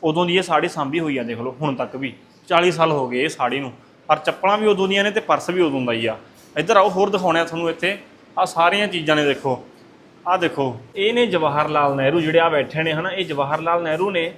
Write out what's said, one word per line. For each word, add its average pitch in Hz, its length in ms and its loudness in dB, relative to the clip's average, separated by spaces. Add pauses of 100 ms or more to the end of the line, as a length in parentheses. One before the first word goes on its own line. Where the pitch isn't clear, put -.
ਉਦੋਂ 165 220 2
ਦੀ 175 120 0
ਇਹ 185 60 2
ਸਾੜੀ 170 240 0
ਸਾਂਭੀ 156 320 -4
ਹੋਈ 151 180 -2
ਆ, 123 60 -4
ਦੇਖ 117 160 -8
ਲਓ 123 220 -6
ਹੁਣ 143 140 -2
ਤੱਕ 123 200 -6
ਵੀ 131 180 -8 (360)
ਚਾਲੀ 175 220 6
ਸਾਲ 165 200 2
ਹੋ 139 160 0
ਗਏ 123 160 -2
ਇਹ 160 60 -2
ਸਾੜੀ 131 300 -2
ਨੂੰ। 135 120 -8 (380)
ਪਰ 151 80 4
ਚੱਪਲਾਂ 190 400 0
ਵੀ 214 100 2
ਉਦੋਂ 196 200 2
ਦੀਆਂ 196 160 2
ਨੇ 208 80 0
ਤੇ 208 100 -2
ਪਰਸ 151 280 -2
ਵੀ 180 120 0
ਉਦੋਂ 139 200 0
ਦਾ 120 120 -2
ਹੀ 113 120 -2
ਆ। 110 100 -2 (400)
ਇੱਧਰ 175 220 2
ਆਓ 196 120 6
ਹੋਰ 190 200 2
ਦਿਖਾਉਂਦੇ 180 300 0
ਆ 170 40 2
ਤੁਹਾਨੂੰ 165 260 -4
ਇੱਥੇ। 175 280 -4 (400)
ਆਹ 180 80 2
ਸਾਰੀਆਂ 175 420 2
ਚੀਜ਼ਾਂ 160 280 0
ਨੇ 151 100 2
ਦੇਖੋ, 139 280 0 (720)
ਆਹ 180 120 2
ਦੇਖੋ 156 280 0 (300)
ਇਹ 202 180 0
ਨੇ 240 140 2
ਜਵਾਹਰ 151 420 0
ਲਾਲ 147 260 2
ਨਹਿਰੂ 139 260 2
ਜਿਹੜੇ 156 180 2
ਆ 165 100 4
ਬੈਠੇ 151 340 -2
ਨੇ, 160 100 0
ਹਨਾ, 165 180 -4
ਇਹ 185 140 -4
ਜਵਾਹਰ 147 360 -2
ਲਾਲ 170 220 0
ਨਹਿਰੂ 165 280 -2
ਨੇ 170 260 -2